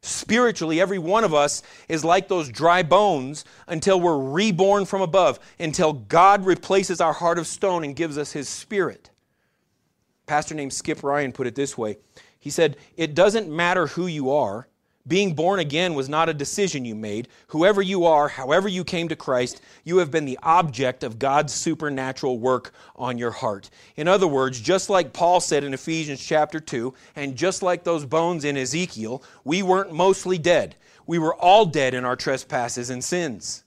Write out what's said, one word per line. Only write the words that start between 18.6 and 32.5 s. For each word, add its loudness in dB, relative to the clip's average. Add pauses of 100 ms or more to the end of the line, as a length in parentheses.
you -6
came -4
to -6
Christ, -2 (240)
you 2
have 2
been -2
the -8
object 0
of -10
God's 0
supernatural -4
work 0 (240)
on -6
your -2
heart. -6 (280)
In -2
other 4
words, 0
just 0
like 0
Paul 2
said 0
in -6
Ephesians -6
chapter 0
two, -8 (220)
and -8
just -2
like 0
those -2
bones -2
in 0
Ezekiel, -6 (220)
we 0
weren't 0
mostly 0
dead. 2 (320)
We -2
were 0
all 6
dead 0
in -4
our -2
trespasses -4